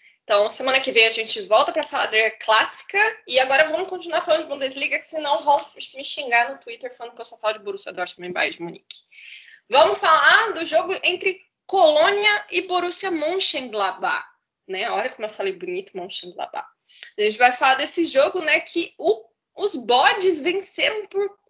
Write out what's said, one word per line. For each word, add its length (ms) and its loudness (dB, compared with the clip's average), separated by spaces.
Então, 260 4
semana 280 0
que 140 -4
vem 140 6
a 40 4
gente 320 -2
volta 300 2
pra 100 -2
falar 240 -4
da 260 2
Clássica. 680 0
E 140 4
agora 240 4
vamos 240 -4
continuar 320 -6
falando 220 0
de 60 -12
Bundesliga, 500 -6
que 60 -16
senão 380 -2
vão 160 4
me 80 -10
xingar 480 0
no 60 -16
Twitter 360 -14
falando 200 -16
que 80 -16
eu 20 -10
só 140 -12
falo 180 -2
de 80 -20
Borussia 300 -10
Dortmund 340 -10
e 60 -8
Bayern 220 -2
de 60 -14
Munique. 340 -12
Vamos 280 4
falar 540 4
do 140 -6
jogo 260 0
entre 380 -2
Colônia 840 4
e 160 -2
Borussia 440 -2
Mönchengladbach, 1160 -2
né? 240 -6
Olha 180 -2
como 160 -12
eu 60 -6
falei 240 -4
bonito, 420 -10
Mönchengladbach. 720 -6
A 40 0
gente 160 0
vai 140 6
falar 240 2
desse 280 -2
jogo, 360 2
né, 200 2
que 380 -6
o, 260 0
os 200 -2
bodes 640 4
venceram 680 -2
por 320 -4